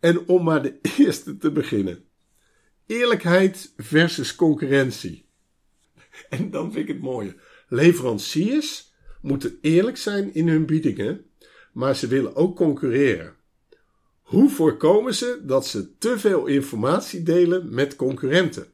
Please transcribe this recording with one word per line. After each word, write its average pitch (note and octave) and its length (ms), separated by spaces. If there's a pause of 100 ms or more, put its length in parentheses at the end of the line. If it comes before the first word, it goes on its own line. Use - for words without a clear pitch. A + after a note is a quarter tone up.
En E3+ 280
om F3+ 160
maar D#3 180
de C3+ 160 (100)
<laughs> - 100
eerste - 380
te - 160
beginnen. G2 520 (800)
Eerlijkheid F#3+ 880
versus D#3 580
concurrentie. C#3 920 (1000)
En - 220
dan E3+ 220
vind - 160
ik D3 60
het B2 80
mooie. A#2 340 (320)
Leveranciers D#3 1200 (300)
moeten - 380
eerlijk F#3 360
zijn G3+ 380
in D#3+ 140
hun D#3+ 180
biedingen, D3 580 (480)
maar B2+ 240
ze C#3 100
willen B2+ 300
ook F3 200
concurreren. C3 800 (880)
Hoe - 280
voorkomen F#3 640
ze B3 280
dat C3+ 240
ze - 320
te A#3 200
veel G3 280
informatie C#3 760
delen E3+ 520
met C#3 220
concurrenten? C#3 760